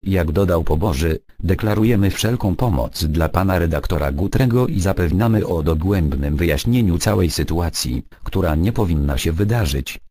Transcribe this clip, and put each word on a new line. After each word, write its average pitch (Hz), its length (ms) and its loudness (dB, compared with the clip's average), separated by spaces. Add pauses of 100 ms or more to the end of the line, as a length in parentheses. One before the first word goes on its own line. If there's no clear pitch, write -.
Jak 87 300 0
dodał 87 320 2
Poboży, 80 540 0 (220)
deklarujemy 104 680 2
wszelką 113 460 -2
pomoc 82 480 -2
dla 78 240 0
pana 92 300 0
redaktora 76 540 0
Gutrego 117 540 2
i 101 140 -2
zapewniamy 95 680 2
o 82 160 -2
dogłębnym 76 720 0
wyjaśnieniu 87 640 2
całej 98 320 2
sytuacji, 80 720 -4 (220)
która 87 300 -2
nie 90 180 0
powinna 76 460 0
się 82 140 -2
wydarzyć. 90 680 -2 (100)